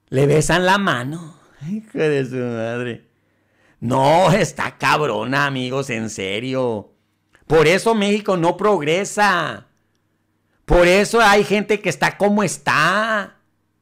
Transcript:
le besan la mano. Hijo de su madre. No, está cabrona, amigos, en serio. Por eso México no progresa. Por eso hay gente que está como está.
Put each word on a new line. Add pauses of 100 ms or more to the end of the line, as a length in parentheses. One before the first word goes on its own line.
le
besan
la
mano. (300)
Hijo
de
su
madre. (720)
No,
está
cabrona,
amigos,
en
serio. (520)
Por
eso
México
no
progresa. (1000)
Por
eso
hay
gente
que
está
como
está. (440)